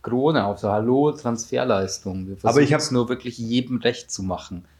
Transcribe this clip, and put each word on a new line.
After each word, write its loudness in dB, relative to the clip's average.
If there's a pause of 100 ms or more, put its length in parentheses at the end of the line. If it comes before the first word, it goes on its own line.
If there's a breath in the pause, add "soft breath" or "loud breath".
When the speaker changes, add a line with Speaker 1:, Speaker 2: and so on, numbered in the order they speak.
Speaker 1:
Krone 2
auf, -2
so 0
hallo, 4
Transferleistung. -2
Wir -12
Speaker 2:
Aber 4
ich 4
Speaker 1:
versuchen's 2
Speaker 2:
hab -4
Speaker 1:
nur 2
wirklich -6
jedem -2
recht -2
zu -8
machen. -6 (140)